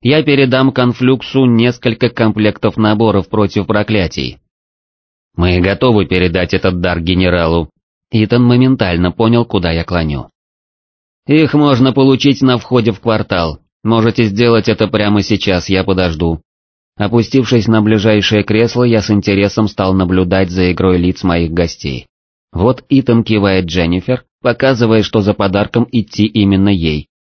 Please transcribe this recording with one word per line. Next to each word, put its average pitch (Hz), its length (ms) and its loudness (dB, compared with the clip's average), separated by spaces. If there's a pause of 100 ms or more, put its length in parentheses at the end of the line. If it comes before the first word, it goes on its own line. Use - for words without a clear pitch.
я 147 200 2
передам 135 500 2
Конфлюксу 127 720 0
несколько 120 640 0
комплектов 107 680 -2
наборов 107 500 0
против 101 380 -2
проклятий. 98 720 -4 (960)
Мы 90 240 0
готовы 101 460 2
передать 90 480 -2
этот 92 260 -2
дар 87 200 -2
генералу. 85 680 0 (400)
Итан 117 320 0
моментально 120 720 2
понял, 117 320 0
куда 87 260 -2
я 82 140 -4
клоню. 76 460 -4 (960)
«Их 151 280 2
можно 135 380 2
получить 135 500 2
на 127 160 2
входе 117 340 0
в 98 80 -10
квартал. 95 600 -2 (240)
Можете 113 400 0
сделать 117 440 0
это 107 200 0
прямо 104 340 0
сейчас, 95 460 -2
я 95 160 0
подожду». 85 560 -2 (560)
Опустившись 113 720 0
на 113 140 2
ближайшее 107 600 2
кресло, 113 400 0
я 120 180 2
с 104 100 -6
интересом 101 580 0
стал 95 260 -2
наблюдать 92 560 0
за 90 220 0
игрой 90 260 0
лиц 90 240 -2
моих 85 300 -2
гостей. 82 540 -6 (460)
Вот 117 360 -2
Итан 120 340 2
кивает 98 440 0
Дженнифер, 90 580 -2 (180)
показывая, 117 600 2
что 107 180 0
за 101 120 0
подарком 101 600 -2
идти 107 340 -2
именно 98 420 2
ей. 80 380 -2 (260)